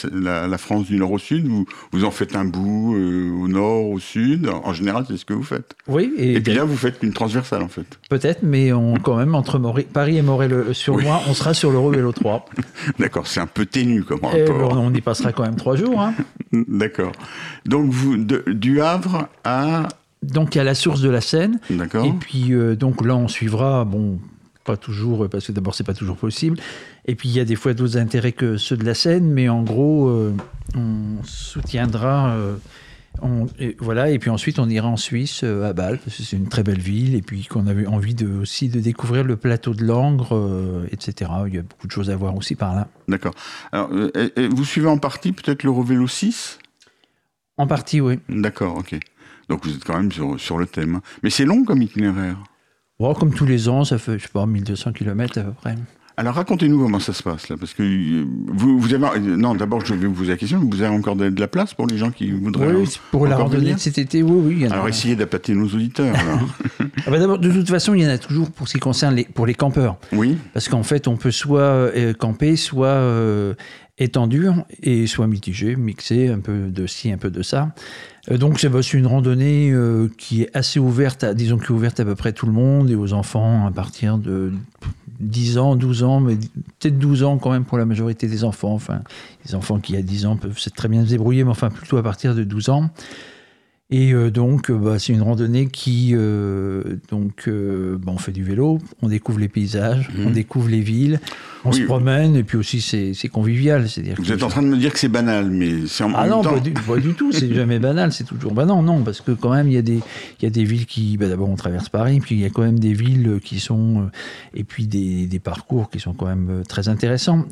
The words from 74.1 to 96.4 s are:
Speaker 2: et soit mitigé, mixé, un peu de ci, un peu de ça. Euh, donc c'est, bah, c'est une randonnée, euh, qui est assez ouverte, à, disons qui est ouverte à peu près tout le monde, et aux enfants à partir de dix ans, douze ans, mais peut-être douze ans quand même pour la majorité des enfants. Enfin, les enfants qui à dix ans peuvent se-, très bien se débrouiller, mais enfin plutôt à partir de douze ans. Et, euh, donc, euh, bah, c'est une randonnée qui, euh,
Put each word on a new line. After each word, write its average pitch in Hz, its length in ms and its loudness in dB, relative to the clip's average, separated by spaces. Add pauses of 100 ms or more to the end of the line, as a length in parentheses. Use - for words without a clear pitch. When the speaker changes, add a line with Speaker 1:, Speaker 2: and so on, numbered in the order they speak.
Speaker 2:
et 117 260 2
soit 110 180 0
mitigé, 104 480 -2
mixé, 120 540 0
un 110 100 0
peu 101 300 -4
de 92 180 -4
ci, - 240 -6
un 95 60 -2
peu 95 140 -4
de 92 120 -4
ça. 143 320 -2 (560)
Euh, 127 60 2
donc 139 240 2
c'est, 151 80 4
bah, 127 140 4
c'est 135 160 0
une 127 100 6
randonnée, 135 640 4
euh, 117 440 2
qui 113 260 -2
est - 140 -4
assez 135 220 0
ouverte, 131 460 2
à, 104 100 0
disons 117 240 2
qui - 80 -6
est - 40 0
ouverte 113 280 0
à 120 60 2
peu 101 100 0
près 110 180 -2
tout 110 140 -6
le 110 60 2
monde, 131 380 4
et 117 40 2
aux 101 200 0
enfants 110 520 2
à 95 60 -2
partir 107 460 -2
de 95 340 -4 (680)
dix 117 400 0
ans, 135 160 4
douze 123 300 2
ans, 135 160 4
mais 120 160 4 (420)
peut-être 143 200 2
douze 139 260 4
ans 139 140 2
quand 127 120 -2
même 127 140 0
pour 123 140 -2
la 117 60 2
majorité 113 440 0
des 110 160 -2
enfants. 104 300 -2
Enfin, 107 260 -4 (460)
les - 100 -8
enfants 101 240 -2
qui 95 160 -4
à 98 60 0
dix 98 240 -2
ans 107 100 2
peuvent 101 220 -6
se-, - 120 -6
très - 180 -4
bien 113 160 4
se 107 60 2
débrouiller, 123 320 2
mais 127 80 4
enfin 117 200 0
plutôt - 260 -4
à 117 60 2
partir 117 340 -2
de 113 80 0
douze 104 240 -4
ans. 151 220 2 (1040)
Et, 131 200 4
euh, 117 160 4
donc, 123 400 2
euh, 117 80 2
bah, 107 200 2
c'est 123 140 0
une 110 80 4
randonnée 117 460 2
qui, 123 480 0
euh, 98 680 0 (280)